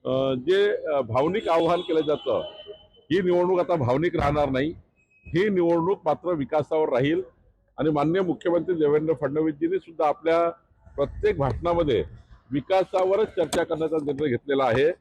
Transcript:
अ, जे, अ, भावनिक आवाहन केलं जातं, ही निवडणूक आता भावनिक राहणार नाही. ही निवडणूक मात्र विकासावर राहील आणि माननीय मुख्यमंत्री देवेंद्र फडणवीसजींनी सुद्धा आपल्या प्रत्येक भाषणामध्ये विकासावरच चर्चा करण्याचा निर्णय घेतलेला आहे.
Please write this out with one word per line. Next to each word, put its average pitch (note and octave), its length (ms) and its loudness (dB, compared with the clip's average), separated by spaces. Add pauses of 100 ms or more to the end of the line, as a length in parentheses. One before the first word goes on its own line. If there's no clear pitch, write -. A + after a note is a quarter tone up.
अ, C3+ 280 0
जे, F#3+ 420 0
अ, D3 240 -2
भावनिक C#3 480 -2
आवाहन E3+ 320 2
केलं D#3+ 200 0
जातं, C3+ 420 -2 (500)
ही F#3 300 -2
निवडणूक F3+ 360 2
आता F3 180 0
भावनिक D3+ 400 0
राहणार D3 320 0
नाही. C#3 260 -2 (520)
ही G3 220 0
निवडणूक E3+ 560 0
मात्र D#3+ 280 -2
विकासावर D3+ 560 0
राहील C#3+ 340 0 (560)
आणि D#3 120 0
माननीय D#3 320 0
मुख्यमंत्री E3+ 520 -2
देवेंद्र D#3 460 2
फडणवीसजींनी D#3 580 -2
सुद्धा D#3+ 300 -2
आपल्या E3 420 0 (460)
प्रत्येक E3+ 400 -2
भाषणामध्ये C#3 680 0 (460)
विकासावरच F#3+ 800 2
चर्चा E3 360 -2
करण्याचा D#3+ 380 -2
निर्णय C#3+ 260 -2
घेतलेला C3+ 360 0
आहे. C3 360 2